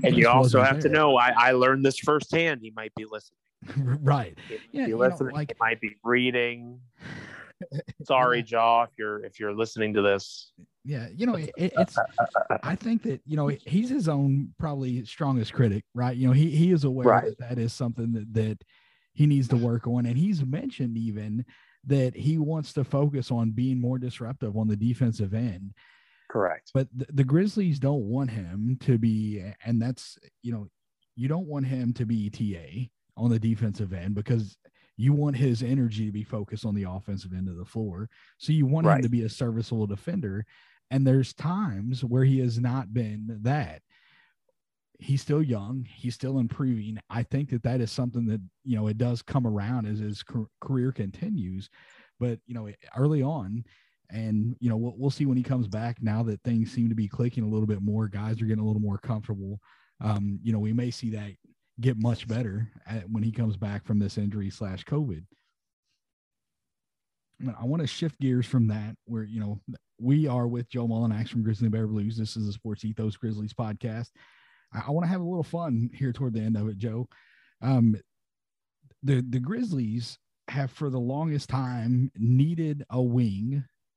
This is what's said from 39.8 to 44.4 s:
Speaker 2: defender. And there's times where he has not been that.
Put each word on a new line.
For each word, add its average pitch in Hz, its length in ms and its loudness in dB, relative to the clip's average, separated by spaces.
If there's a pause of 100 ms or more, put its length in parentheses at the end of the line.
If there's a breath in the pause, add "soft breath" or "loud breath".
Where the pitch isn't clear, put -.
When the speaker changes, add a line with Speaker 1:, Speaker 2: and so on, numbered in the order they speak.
Speaker 2:
defender. 104 580 -4 (460 soft breath)
And 135 160 4
there's 131 260 4
times 127 720 -4
where 127 200 2
he 131 160 6
has 120 200 0
not 123 340 -2
been 107 480 -4
that. 123 400 -2 (1160 soft breath)